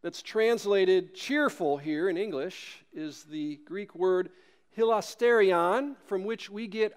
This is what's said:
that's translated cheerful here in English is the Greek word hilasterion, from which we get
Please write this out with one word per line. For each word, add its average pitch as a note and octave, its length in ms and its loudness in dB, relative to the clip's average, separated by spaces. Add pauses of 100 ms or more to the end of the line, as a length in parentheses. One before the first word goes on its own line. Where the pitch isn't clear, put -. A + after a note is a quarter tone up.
that's E3+ 180 -10
translated G3+ 960 2
cheerful A3 640 0
here D#3 320 -2
in E3+ 80 -2
English F3+ 760 -8
is D#3 320 -12
the D3+ 400 -8
Greek G3 300 -10
word F#3 340 2 (480)
hilasterion, A3 1160 2 (100)
from F#3+ 200 -4
which G#3+ 260 -6
we G#3+ 160 -8
get G#3+ 300 -2